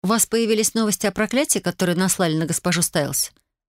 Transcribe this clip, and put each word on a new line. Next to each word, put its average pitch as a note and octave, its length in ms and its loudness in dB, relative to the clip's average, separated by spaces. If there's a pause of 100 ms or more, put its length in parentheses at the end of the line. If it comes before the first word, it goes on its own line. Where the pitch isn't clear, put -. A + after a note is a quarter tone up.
«У F3+ 60 -2
вас A3 180 2
появились A3 480 0
новости A3 320 0
о G3 60 0
проклятии, A3 480 0
которые F3 360 -2
наслали F3 400 0
на D#3+ 100 0
госпожу E3+ 360 -2
Стайлз?» C#3+ 500 -2 (380)